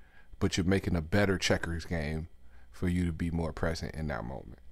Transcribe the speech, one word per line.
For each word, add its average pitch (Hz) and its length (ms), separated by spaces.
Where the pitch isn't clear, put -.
but 98 160
you're 90 100
making 95 300
a 85 60
better 95 360
checkers 82 480
game 80 440
for - 160
you 87 180
to 87 60
be 82 200
more 82 220
present - 420
in 80 120
that 62 160
moment. 62 360